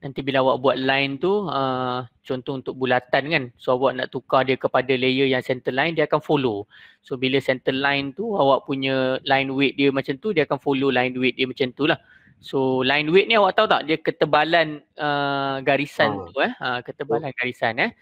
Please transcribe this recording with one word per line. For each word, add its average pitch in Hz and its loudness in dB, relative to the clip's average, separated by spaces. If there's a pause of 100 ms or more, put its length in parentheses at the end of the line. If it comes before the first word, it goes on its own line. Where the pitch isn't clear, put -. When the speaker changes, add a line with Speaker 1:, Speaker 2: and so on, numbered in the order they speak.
Speaker 1:
nanti 139 -8
bila 135 2
awak 131 2
buat 127 4
line 135 0
tu, 196 0
uh, 127 -2 (160)
contoh 135 -6
untuk 127 -8
bulatan 127 0
kan. 156 0 (180)
So 127 0
awak 127 0
nak 127 -4
tukar 131 0
dia 127 0
kepada 131 0
layer 131 2
yang 127 -2
center 127 -4
line, 143 0
dia 151 0
akan 151 0
follow. 127 0 (400)
So 127 -8
bila 131 2
center 131 -2
line 139 -2
tu, 220 -6
awak 139 2
punya 135 -2
line 135 0
weight 135 0
dia 139 2
macam 135 -4
tu, 214 -4
dia 151 0
akan 143 -2
follow 131 0
line 127 0
weight 127 0
dia 131 0
macam 127 -2
tu 139 -4
lah. 165 0 (400)
So 131 -2
line 147 0
weight 196 4
ni 226 2
awak 190 4
tahu 220 2
tak, 143 0
dia 156 -2
ketebalan, 151 2 (160)
uh, 139 -2
garisan 139 0
Speaker 2:
Oh. 90 -12
Speaker 1:
tu 135 0
eh. 202 2
Ha, 127 -4
ketebalan 139 -6
Speaker 2:
Oh. - -14
Speaker 1:
garisan 123 -4
eh. 208 -2